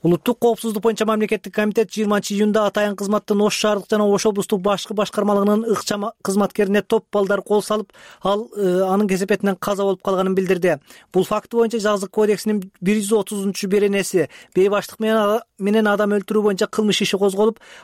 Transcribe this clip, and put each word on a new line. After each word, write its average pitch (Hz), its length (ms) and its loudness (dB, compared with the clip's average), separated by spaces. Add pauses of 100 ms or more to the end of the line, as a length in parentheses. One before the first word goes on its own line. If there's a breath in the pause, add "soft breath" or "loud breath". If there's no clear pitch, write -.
Улуттук 175 360 0
коопсуздук 226 420 0
боюнча 220 240 0
мамлекеттик 214 480 -2
комитет 214 380 0
жыйырманчы 208 420 -2
июнда 208 320 2
атайын 208 300 0
кызматтын 202 500 -2
Ош 202 80 2
шаардык 208 340 0
жана 208 220 2
Ош 202 160 2
облустук 202 340 0
башкы 196 360 -2
башкармалыгынын 208 680 0 (140)
ыкчама 208 380 -6 (100)
кызматкерине 196 580 0
топ 214 300 -2
балдар 202 320 0
кол 208 180 2
салып, 214 320 -4 (300 loud breath)
ал, 208 340 -2
э, 185 240 2
анын 196 260 2
кесепетинен 190 480 0
каза 202 280 -4
болуп 196 180 0
калганын 190 320 0
билдирди. 180 460 0 (340 loud breath)
Бул 185 100 2
факты 214 320 -4
боюнча 233 220 2
Жазык 208 320 0
кодексинин 214 640 -2 (100)
бир 202 160 2
жүз 202 220 -2
отузунчу 196 480 -4
беренеси 196 640 0 (260 loud breath)
бейбаштык 196 440 0
менен 220 180 0
ада-, 214 260 0 (160)
менен 208 260 2
адам 208 320 2
өлтүрүү 208 320 -2
боюнча 202 160 0
кылмыш 214 380 0
иши 190 160 -2
козголуп, 202 400 0 (240 loud breath)